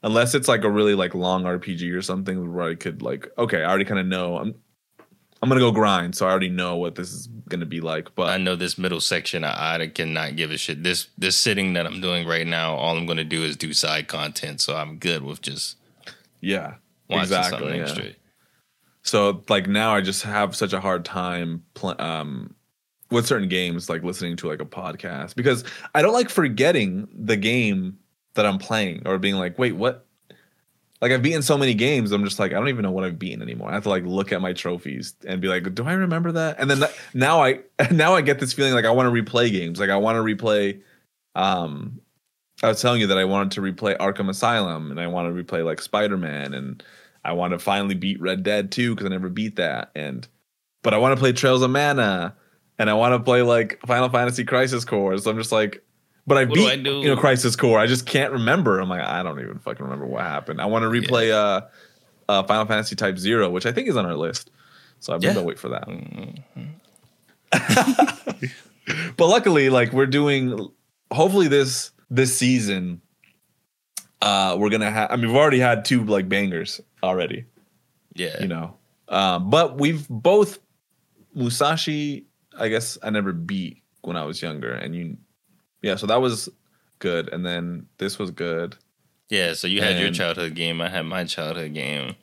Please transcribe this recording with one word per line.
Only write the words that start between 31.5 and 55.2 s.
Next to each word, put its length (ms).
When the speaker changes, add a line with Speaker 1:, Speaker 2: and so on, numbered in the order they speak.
Speaker 1:
many 160
games, 380
I'm 140
just 140
like, 120
"I 40
don't 140
even 140
know 80
what 140
I've 120
beaten 240
anymore." 280
I 60
have 80
to, 60
like, 140
look 300
at 80
my 100
trophies 600
and 140
be 80
like, 260
"Do 120
I 80
remember 400
that?" 260
And 100
then 120
that, 120
<laughs> 100
now 280
I, 180
<laughs> 160
now 220
I 80
get 180
this 120
feeling 220
like 120
I 60
wanna 200
replay 400
games. 280
Like, 100
I 80
wanna 240
replay, 600
um, 680
I 60
was 140
telling 180
you 80
that 100
I 80
wanted 280
to 80
replay 380
Arkham 300
Asylum, 600
and 80
I 80
wanna 240
replay, 320
like, 180
Spider-Man, 720
and 300
I 100
wanna 260
finally 360
beat 260
Red 220
Dead 280
two 240
'cause 100
I 40
never 200
beat 280
that. 380
And, 320
but 100
I 40
wanna 200
play 160
Trails 300
of 80
Mana, 640
and 100
I 40
wanna 260
play, 220
like, 460
Final 220
Fantasy 360
Crisis 400
Core. 320
So 140